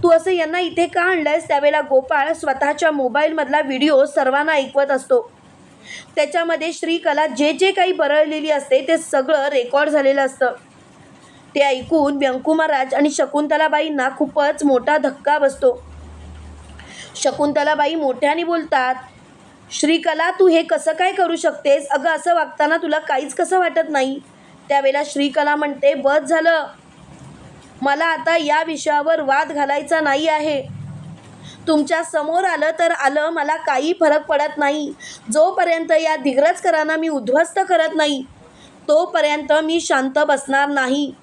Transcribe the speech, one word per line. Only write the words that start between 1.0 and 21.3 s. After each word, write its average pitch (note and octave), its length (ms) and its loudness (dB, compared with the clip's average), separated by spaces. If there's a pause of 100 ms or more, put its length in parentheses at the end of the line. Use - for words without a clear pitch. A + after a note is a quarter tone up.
आणलंयस?" D#4+ 460 0
त्यावेळेला D4 320 2
गोपाळ C#4 520 0
स्वतःच्या D4 580 0
मोबाईलमधला D4 720 0
व्हिडिओ C#4 460 2
सर्वांना C#4+ 460 0
ऐकवत C#4 380 0
असतो. C4 300 0 (960)
त्याच्यामध्ये D#4+ 560 -2
श्रीकला D#4+ 540 -2
जे D4 260 0
जे F#4 180 2
काही F#4 220 0
बरळलेली D4+ 580 0
असते C#4 380 0
ते E4 100 4
सगळं C#4+ 500 0
रेकॉर्ड C#4 420 0
झालेलं C#4 340 2
असतं. C4 280 -2 (1000)
ते C#4+ 60 0
ऐकून C#4 560 0
व्यंकू C4+ 380 -2
महाराज C#4+ 400 -2
आणि D4 160 2
शकुंतलाबाईंना D4+ 1000 0 (100)
खूपच D4 460 -2
मोठा C#4 340 2
धक्का C#4+ 400 -2
बसतो. C4+ 400 2 (1400)
शकुंतलाबाई D4 800 0
मोठ्याने D4 500 0
बोलतात, D4 500 0 (760)
"श्रीकला D#4+ 600 0
तू F#4 160 4
हे E4 160 6
कसं D#4+ 300 -2
काय F4+ 200 0
करू F4 240 0